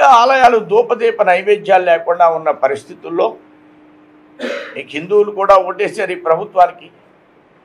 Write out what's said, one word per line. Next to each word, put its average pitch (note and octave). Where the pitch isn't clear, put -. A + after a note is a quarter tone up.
ఆలయాలు B3
ధూపదీప A3+
నైవేద్యాలు F#3
లేకుండా E3+
ఉన్న D#3
పరిస్థితుల్లో D#3+
మీకు -
హిందువులు G3+
కూడా G3
ఓటేశారు F#3
ఈ F3
ప్రభుత్వానికి, F3